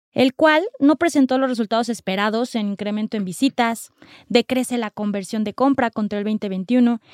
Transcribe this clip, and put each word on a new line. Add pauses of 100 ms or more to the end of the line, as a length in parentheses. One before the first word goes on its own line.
(120)
el
cual (160)
no
presentó
los
resultados
esperados
en
incremento
en
visitas, (340)
decrece
la
conversión
de
compra
contra
el
veinte
veintiuno (140)